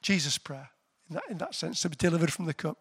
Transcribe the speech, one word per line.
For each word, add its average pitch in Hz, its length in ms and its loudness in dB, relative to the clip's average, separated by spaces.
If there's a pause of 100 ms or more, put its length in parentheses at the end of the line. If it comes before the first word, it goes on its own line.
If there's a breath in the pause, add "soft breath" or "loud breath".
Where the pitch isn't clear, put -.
Jesus' 170 360 2
prayer, 135 320 -10 (400)
in 165 60 -6
that, - 140 -4
in 202 80 -6
that - 180 -6
sense, - 260 -4
to 180 80 2
be 151 60 -8
delivered 165 380 4
from 175 120 -4
the 160 80 0
cup - 280 -4